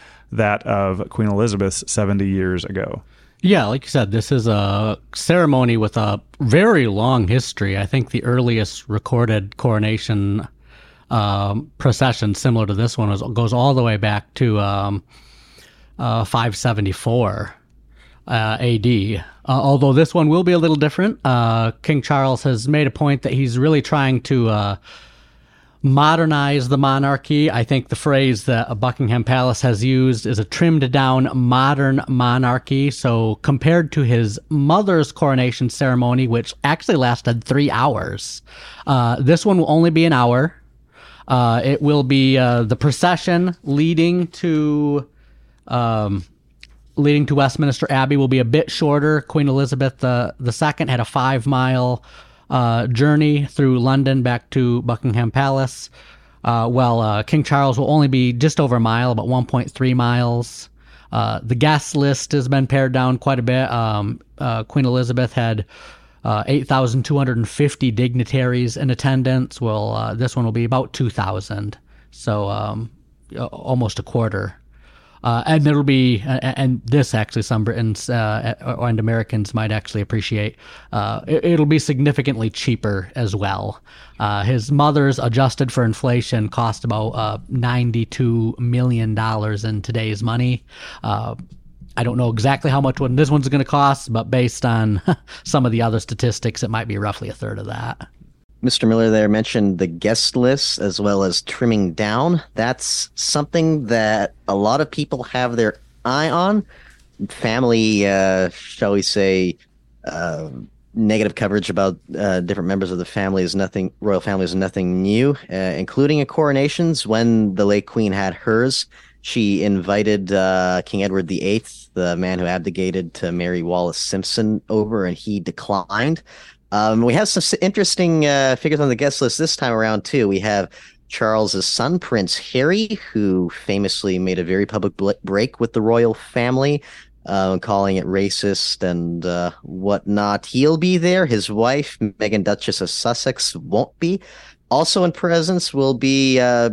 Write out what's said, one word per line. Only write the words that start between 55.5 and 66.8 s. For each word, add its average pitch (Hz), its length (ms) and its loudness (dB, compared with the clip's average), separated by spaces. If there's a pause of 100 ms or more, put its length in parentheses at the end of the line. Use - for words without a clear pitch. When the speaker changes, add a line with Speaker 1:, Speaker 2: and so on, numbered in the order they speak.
Speaker 2:
Uh, 117 240 0
while, 120 320 2
uh, 107 240 0
King 151 200 2
Charles 139 360 2
will 139 100 0
only 147 200 4
be 127 240 2
just 151 260 0
over 127 160 2
a 117 60 2
mile, 117 300 2
about 113 180 -2
one 127 160 2
point - 260 -2
three 127 220 0
miles. 120 720 0 (460)
Uh, 110 300 -2
the 117 120 -2
guest 147 400 2
list 143 380 0
has 131 160 0
been 135 180 2
pared 135 240 2
down 127 260 2
quite 135 220 0
a - 20 -2
bit. 127 300 0
Um, 110 480 -2 (200)
uh, 117 260 -2
Queen 139 180 0
Elizabeth 123 480 0
had, 113 340 -2 (600)
uh, 107 200 -2
eight 135 220 0
thousand 131 360 2